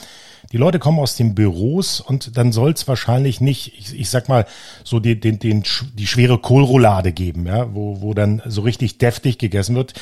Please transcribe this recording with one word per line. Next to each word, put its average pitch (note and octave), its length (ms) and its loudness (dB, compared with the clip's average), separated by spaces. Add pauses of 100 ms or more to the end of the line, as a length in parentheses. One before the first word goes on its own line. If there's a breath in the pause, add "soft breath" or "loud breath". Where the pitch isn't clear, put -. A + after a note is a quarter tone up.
(520 loud breath)
Die A#2 60 -2
Leute C3 200 2
kommen D#3 200 2
aus C#3 180 -2
den A2+ 180 0
Büros G#2+ 680 0
und B2+ 340 -6
dann A#2+ 160 2
soll's C3 340 0
wahrscheinlich B2+ 540 0
nicht, C3 380 -2
ich, G#2+ 200 -16
ich A#2 120 -6
sag B2+ 180 -2
mal, B2 160 4 (400 loud breath)
so A#2 160 -2
die, A2+ 180 0
den, A2 200 0
den, G#2+ 240 0
sch-, - 320 -6
die G#2 120 -6
schwere B2 320 4
Kohlroulade A#2+ 760 4
geben, E2+ 340 -4
ja, G2+ 280 -4
wo, G#2 280 -8
wo G#2+ 100 -4
dann G#2 320 0
so G#2+ 160 -6
richtig A2 380 -2
deftig A#2+ 400 0
gegessen G2+ 360 -2
wird. B2+ 280 -4